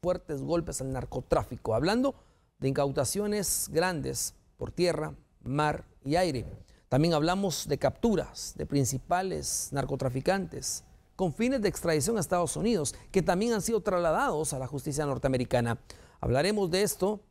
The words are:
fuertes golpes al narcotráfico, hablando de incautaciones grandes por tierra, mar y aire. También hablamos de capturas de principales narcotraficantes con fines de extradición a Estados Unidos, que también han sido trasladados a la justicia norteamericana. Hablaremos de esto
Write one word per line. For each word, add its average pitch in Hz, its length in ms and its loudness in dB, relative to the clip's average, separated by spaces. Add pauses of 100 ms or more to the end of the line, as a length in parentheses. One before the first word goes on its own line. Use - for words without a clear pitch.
fuertes 170 400 -2
golpes 165 380 -2
al 131 120 -4
narcotráfico, 127 800 -2
hablando 214 440 2 (420)
de 135 120 0
incautaciones 151 1000 0
grandes 151 640 -2 (220)
por - 160 -6
tierra, 156 420 0 (300)
mar 151 400 0 (200)
y 143 120 0
aire. 160 300 0 (420)
También 160 260 4
hablamos 175 540 2
de 143 100 0
capturas - 800 0
de - 100 -6
principales 143 1040 0
narcotraficantes 139 1120 -2 (320)
con 180 180 -2
fines 247 300 0
de 202 60 2
extradición 170 480 0
a 208 40 0
Estados 175 360 0
Unidos, 175 400 0 (160)
que 190 100 4
también 190 300 2
han 208 100 0
sido 220 200 0
trasladados 175 680 2
a 135 60 -4
la 131 80 -6
justicia 147 400 -4
norteamericana. 123 720 0 (420)
Hablaremos 170 520 2
de 185 100 2
esto 202 380 0 (100)